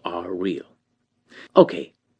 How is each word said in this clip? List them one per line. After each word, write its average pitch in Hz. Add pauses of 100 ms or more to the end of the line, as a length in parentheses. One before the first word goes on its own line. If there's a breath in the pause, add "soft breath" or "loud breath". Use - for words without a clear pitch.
are 87
real. 90 (920 loud breath)
Okay, - (240)